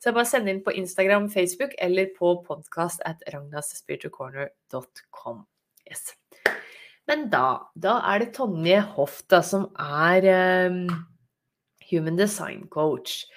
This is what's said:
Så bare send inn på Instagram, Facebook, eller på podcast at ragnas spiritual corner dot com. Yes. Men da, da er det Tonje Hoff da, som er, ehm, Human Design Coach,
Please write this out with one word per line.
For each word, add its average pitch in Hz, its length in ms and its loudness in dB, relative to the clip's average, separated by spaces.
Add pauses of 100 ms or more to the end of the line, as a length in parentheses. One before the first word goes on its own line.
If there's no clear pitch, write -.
Så 240 100 0
bare 240 160 2
send 214 240 0
inn 196 120 -4
på - 100 -2
Instagram, 196 580 2
Facebook, 180 460 0
eller 185 400 0
på 175 260 4
podcast 165 600 -6
at 165 260 -10
ragnas 147 460 -10
spiritual - 340 -10
corner 139 400 -10 (200)
dot - 400 -12
com. - 340 -14 (420)
Yes. - 240 -14 (960)
Men 294 220 0
da, 131 480 0
da 190 220 2 (140)
er 208 120 2
det 240 100 -12
Tonje 185 460 2 (160)
Hoff - 320 -2
da, 175 160 8
som 196 320 -2
er, 160 480 4
ehm, 185 640 4 (1000)
Human 165 260 0
Design - 560 -2
Coach, - 540 -2 (100)